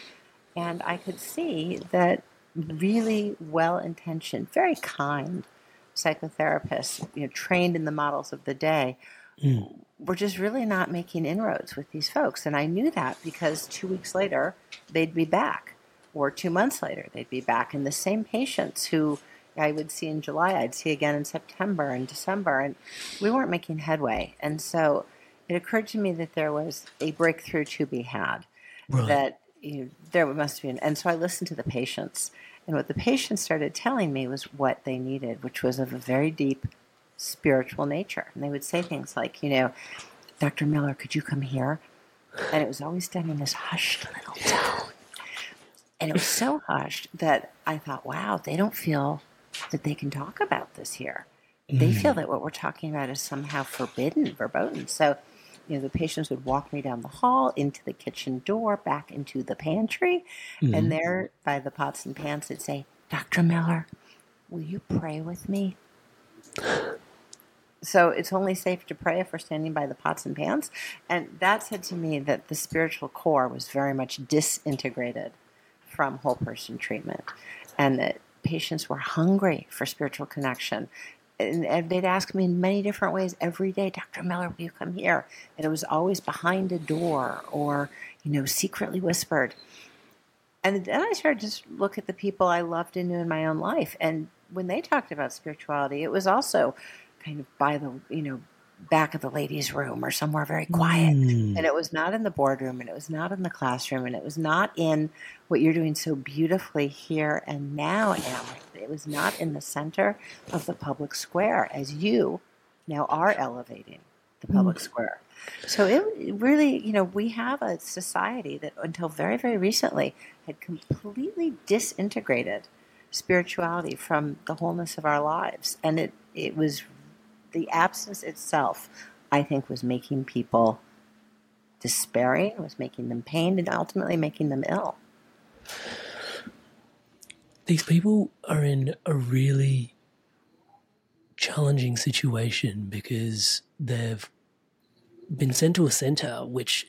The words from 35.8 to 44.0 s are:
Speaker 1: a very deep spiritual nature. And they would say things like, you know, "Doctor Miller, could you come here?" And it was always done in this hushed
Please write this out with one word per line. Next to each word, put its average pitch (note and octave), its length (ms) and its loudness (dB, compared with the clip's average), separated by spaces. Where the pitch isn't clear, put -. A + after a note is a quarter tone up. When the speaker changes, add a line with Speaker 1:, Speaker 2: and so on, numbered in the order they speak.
Speaker 1:
a B2+ 60 -6
very C3+ 320 2
deep C#3 360 0
spiritual C#3+ 680 2
nature. D#3 480 -4
And - 80 -8
they C#3+ 60 -2
would C#3+ 160 -4
say F3 180 0
things D3+ 340 -8
like, B2 260 -4
you C#3+ 80 0
know, C3 220 4
"Doctor D3 280 0
Miller, D3 280 2
could - 200 -10
you D3+ 80 0
come C#3 200 -2
here?" C3+ 380 -2
And D#3 100 2
it C3+ 60 0
was C3+ 120 -8
always F3 280 -4
done E3 220 -2
in D3+ 80 -2
this C#3 140 -2
hushed - 540 -4